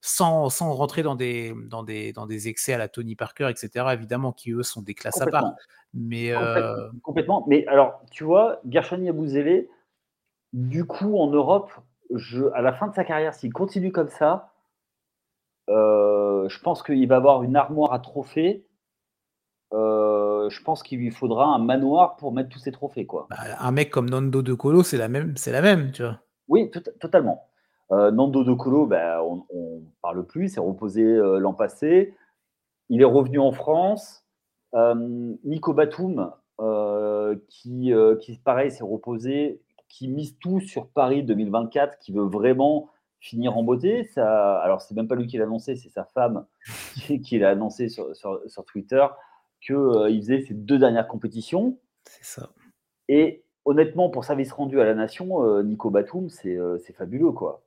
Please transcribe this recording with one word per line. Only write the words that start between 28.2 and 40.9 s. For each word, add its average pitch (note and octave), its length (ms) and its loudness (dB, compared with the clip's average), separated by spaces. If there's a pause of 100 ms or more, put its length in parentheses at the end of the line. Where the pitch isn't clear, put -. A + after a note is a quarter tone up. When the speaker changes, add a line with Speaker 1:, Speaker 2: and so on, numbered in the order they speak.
Speaker 2:
De B2+ 80 2
Colo, C3 340 2
bah, E2+ 380 0
on, F2 240 -8
on E2 340 -12 (200)
parle F2+ 240 -6
plus, F3+ 200 -4
il F#3+ 40 -4
s'est F#3+ 100 -8
reposé, F#2+ 420 -2
euh, G#2+ 360 4
l'an F#2+ 160 0
passé. E3 600 0 (760)
Il A#2+ 100 4
est C3+ 60 10
revenu C3 320 4
en C3+ 140 4
France. F3+ 720 -2 (500)
Euh, A#2 720 0
Nico D#3 280 -4
Batum, D3 600 0 (280)
euh, G#2 760 -2 (120)
qui, B2 460 -2
euh, A2 220 8
qui, A2+ 200 -12
pareil, C3 340 0
s'est B2 140 -14
reposé, A#2+ 800 -6 (260)
qui C3 200 -14
mise C#3+ 300 -8
tout F#3 220 -2
sur - 280 -10
Paris C#3 340 0